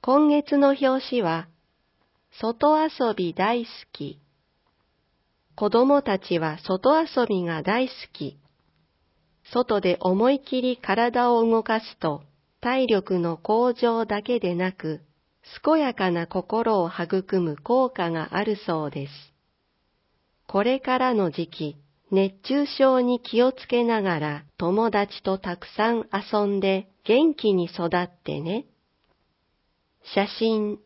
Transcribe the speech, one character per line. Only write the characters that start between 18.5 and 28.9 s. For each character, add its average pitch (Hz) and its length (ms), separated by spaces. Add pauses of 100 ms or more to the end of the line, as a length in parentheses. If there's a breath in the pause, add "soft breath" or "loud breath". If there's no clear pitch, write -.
そ 160 320
う - 20
で 139 180
す。 143 40 (1400)
こ 196 160
れ 254 160
か 254 180
ら 254 160
の 196 160
時 165 200
期、 151 280 (320)
熱 196 340
中 285 220
症 262 360
に 247 180
気 240 240
を 254 80
つ - 160
け 240 160
な 226 180
が 180 160
ら、 147 280 (120)
友 208 340
達 202 320
と 190 140
た 180 200
く - 180
さ 220 160
ん 226 220
遊 208 320
ん 202 160
で、 190 260 (160)
元 294 320
気 208 180
に 175 120
育 170 280
っ 180 140
て 147 320
ね。 196 260 (1500)